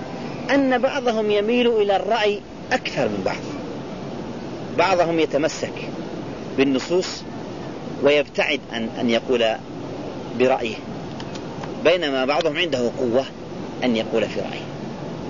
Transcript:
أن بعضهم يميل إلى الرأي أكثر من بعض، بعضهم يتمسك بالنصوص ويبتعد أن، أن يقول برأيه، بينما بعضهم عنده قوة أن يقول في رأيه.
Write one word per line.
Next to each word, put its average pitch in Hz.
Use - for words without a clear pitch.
أن 262
بعضهم 233
يميل 226
إلى 208
الرأي 208
أكثر 247
من 104
بعض، 90
بعضهم 170
يتمسك 147
بالنصوص 139
ويبتعد 147
أن، 113
أن 120
يقول 117
برأيه، 123
بينما 147
بعضهم 147
عنده 135
قوة 127
أن 123
يقول 110
في 101
رأيه. 98